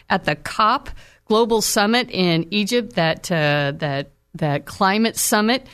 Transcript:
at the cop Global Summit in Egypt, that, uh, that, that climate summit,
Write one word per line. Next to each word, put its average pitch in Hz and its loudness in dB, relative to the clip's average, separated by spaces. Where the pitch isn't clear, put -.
at 185 0
the 151 0
cop 220 0
Global 220 2
Summit 220 2
in 170 0
Egypt, 233 -2
that, 165 0
uh, 147 0
that, 143 -4
that 147 -2
climate 202 0
summit, 220 0